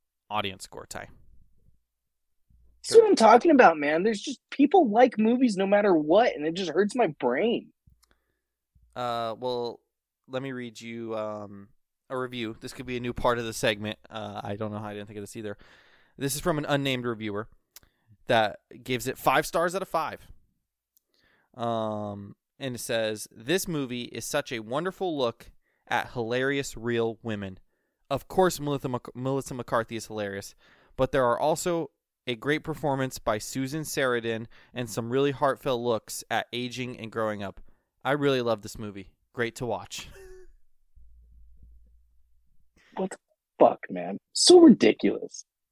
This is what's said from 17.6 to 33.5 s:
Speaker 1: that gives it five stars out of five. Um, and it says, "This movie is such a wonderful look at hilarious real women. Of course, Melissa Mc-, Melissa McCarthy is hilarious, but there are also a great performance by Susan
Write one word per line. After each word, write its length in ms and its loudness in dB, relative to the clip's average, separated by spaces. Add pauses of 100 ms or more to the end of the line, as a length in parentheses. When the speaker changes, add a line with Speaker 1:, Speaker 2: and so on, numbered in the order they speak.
Speaker 1:
that 320 2 (220)
gives 260 -4
it 100 -6
five 280 2
stars 300 -2
out 60 -4
of 80 -10
five. 360 -6 (1300)
Um, 800 -6 (240)
and 160 -8
it 40 -10
says, 520 -4
"This 360 -4
movie 380 -6
is 200 -12
such 260 -4
a 80 -6
wonderful 580 -6
look 340 -4 (360)
at 260 -4
hilarious 640 -4
real 440 -2
women. 380 -8 (500)
Of 180 -4
course, 320 2
Melissa 300 -4
Mc-, 260 -8
Melissa 380 -4
McCarthy 440 -2
is 100 -12
hilarious, 480 -8 (400)
but 160 0
there 140 2
are 140 2
also 520 -2 (360)
a 80 -4
great 280 -2
performance 540 -2
by 220 -2
Susan 420 -6